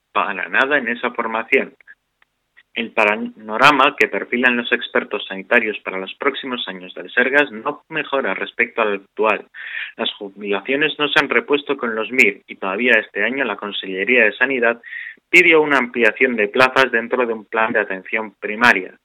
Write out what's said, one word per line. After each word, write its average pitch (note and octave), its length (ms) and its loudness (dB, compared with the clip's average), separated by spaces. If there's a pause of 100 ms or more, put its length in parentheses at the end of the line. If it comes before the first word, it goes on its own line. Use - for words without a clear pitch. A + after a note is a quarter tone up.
(140)
para F#2 340 -2
nada C3 300 2
en A#2 120 -2
esa B2 220 -4
formación. A2+ 640 -2 (1000)
El A#2 180 -6
panorama A#2 1080 2
que A2 80 4
perfilan A#2+ 480 0
los A#2+ 160 -4
expertos - 560 -2
sanitarios G#2 560 -4
para F#2+ 160 -8
los F#2+ 160 -10
próximos C3+ 540 -6
años F2+ 240 -16
del F2+ 180 -14
Sergas C3 400 2
no A2+ 380 -8
mejora C#3 440 -4
respecto G#2+ 480 -4
al G#2+ 120 0
actual. G2+ 520 -2 (520)
Las A#2 160 -4
jubilaciones G2+ 840 -4
no D3 120 0
se D3+ 100 2
han C#3+ 80 0
repuesto C#3+ 480 0
con A#2 200 -4
los A2 160 -4
mir A#2+ 360 2
y - 80 -16
todavía G#2 380 0
este G#2+ 320 0
año C3+ 180 -4
la G2+ 140 -4
Consellería G2+ 680 0
de G#2 140 2
Sanidad A#2+ 440 0 (480)
pidió E3+ 320 8
una C#3+ 180 4
ampliación A#2+ 580 2
de G#2 100 2
plazas B2+ 460 4
dentro A#2+ 340 0
de A#2 60 -4
un A2 100 -8
plan A2+ 300 -2
de A2 80 2
atención G2+ 580 -6
primaria G#2 640 0